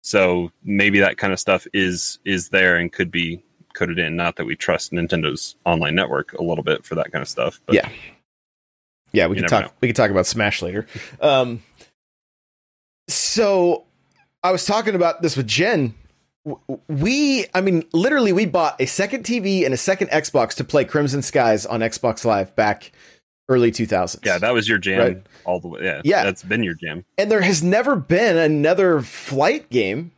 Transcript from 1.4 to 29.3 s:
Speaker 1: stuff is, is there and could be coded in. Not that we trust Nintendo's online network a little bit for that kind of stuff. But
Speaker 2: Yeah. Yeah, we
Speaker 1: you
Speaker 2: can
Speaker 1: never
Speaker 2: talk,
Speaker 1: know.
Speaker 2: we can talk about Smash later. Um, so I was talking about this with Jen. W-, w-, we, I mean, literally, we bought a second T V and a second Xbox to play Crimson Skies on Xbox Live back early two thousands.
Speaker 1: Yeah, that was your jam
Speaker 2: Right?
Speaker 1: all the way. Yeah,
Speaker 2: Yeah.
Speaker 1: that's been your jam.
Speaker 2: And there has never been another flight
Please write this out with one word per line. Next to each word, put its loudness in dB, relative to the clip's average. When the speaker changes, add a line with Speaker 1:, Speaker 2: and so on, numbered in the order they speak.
Speaker 1:
stuff 0
is, -2
is -4
there 4
and -2
could -4
be -6
coded -4
in. -2
Not -2
that -6
we -6
trust -2
Nintendo's -4
online 0
network -2
a -6
little -2
bit -2
for -10
that -4
kind -6
of -10
stuff. -6
But 0
Speaker 2:
Yeah. 0
Yeah, 2
we -2
Speaker 1:
you -2
Speaker 2:
can 0
Speaker 1:
never 2
Speaker 2:
talk, -8
Speaker 1:
know. -20
Speaker 2:
we 0
can -2
talk 2
about 2
Smash -2
later. -6
Um, 2
so 2
I 2
was 0
talking 0
about 2
this 0
with -2
Jen. 0
W-, -10
w-, -6
we, 0
I 2
mean, 2
literally, 2
we 2
bought 0
a 2
second -4
T -2
V 0
and 0
a -2
second 0
Xbox 0
to -6
play 2
Crimson 0
Skies 2
on -4
Xbox -2
Live 0
back 0
early 6
two -2
thousands. -2
Speaker 1:
Yeah, 2
that 0
was 0
your 2
jam 0
Speaker 2:
Right? 0
Speaker 1:
all -2
the -14
way. -12
Yeah, -4
Speaker 2:
Yeah. 2
Speaker 1:
that's -2
been -2
your -4
jam. -10
Speaker 2:
And 0
there 4
has 2
never 2
been 2
another 4
flight -2